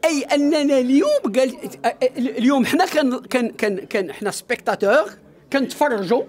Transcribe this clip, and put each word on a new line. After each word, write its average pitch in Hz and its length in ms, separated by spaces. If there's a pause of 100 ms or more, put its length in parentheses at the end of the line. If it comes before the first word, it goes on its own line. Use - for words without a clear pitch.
أي 311 160
أننا 285 580
اليوم 285 560
قال، 262 220 (600)
اليوم 247 480
حنا 330 200
كان، 277 340
كان، 240 320
كان، 208 260
كان 190 360
حنا 196 180
سبيكتاتور 233 800 (440)
كنتفرجوا 233 760